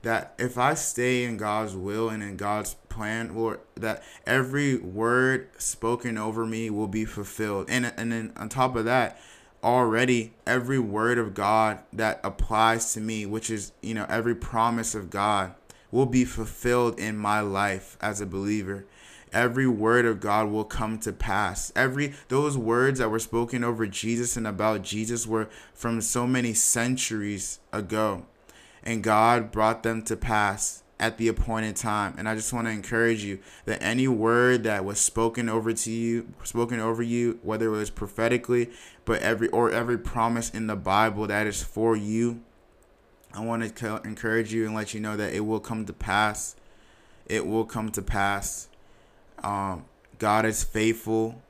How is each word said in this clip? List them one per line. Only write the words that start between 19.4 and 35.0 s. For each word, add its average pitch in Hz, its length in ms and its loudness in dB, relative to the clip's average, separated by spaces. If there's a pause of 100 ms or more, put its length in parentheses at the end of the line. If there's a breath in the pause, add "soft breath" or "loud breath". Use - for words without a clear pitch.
word 117 380 6
of 107 160 2
God 104 280 2
will 107 140 0
come 110 360 -4
to 110 120 -6
pass. 98 640 -2
Every, 135 380 0 (160 loud breath)
those 139 280 2
words 123 420 2
that 110 120 2
were 113 80 0
spoken 120 420 -2
over 117 240 0
Jesus 117 520 -2
and 113 100 -2
about 104 360 0
Jesus 110 440 -4
were 110 220 -2 (240 loud breath)
from 117 260 -2
so 123 260 0
many 123 280 2
centuries 110 1040 -2 (140)
ago, 104 520 0 (580 loud breath)
and 110 200 -2
God 110 480 6
brought 110 320 2
them 113 200 -2
to 110 120 -2
pass 107 680 0 (160)
at 110 200 -2
the 113 100 2
appointed 110 480 0
time. 104 420 -2
And 101 120 -6
I 110 60 -2
just 110 180 -4
wanna 117 160 -2
encourage 113 520 2
you 101 180 -6 (260 loud breath)
that 110 180 -4
any 120 240 2
word 120 560 4
that 104 220 0
was 101 120 -4
spoken 117 520 0